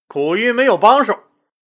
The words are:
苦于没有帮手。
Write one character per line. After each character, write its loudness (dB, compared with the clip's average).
苦 -4
于 -2
没 -2
有 0
帮 4
手。 -6